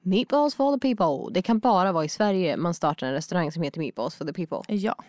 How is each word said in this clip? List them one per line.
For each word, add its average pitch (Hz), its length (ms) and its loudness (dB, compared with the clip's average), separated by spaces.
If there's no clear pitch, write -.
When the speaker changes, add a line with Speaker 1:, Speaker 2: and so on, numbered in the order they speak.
Speaker 1:
Meatballs 254 540 2
for 277 220 2
the 247 180 0
people. 180 380 0
Det 185 80 2
kan 220 180 2
bara 196 320 4
vara 160 140 2
i 151 40 -4
Sverige 190 480 2
man 170 160 0
startar 147 340 -2
en 131 60 -2
restaurang 160 380 -2
som 165 120 -4
heter 147 160 -4
Meatballs 131 360 -4
for - 100 -8
the 147 80 -6
people. - 420 -6
Speaker 2:
Ja. 202 200 -2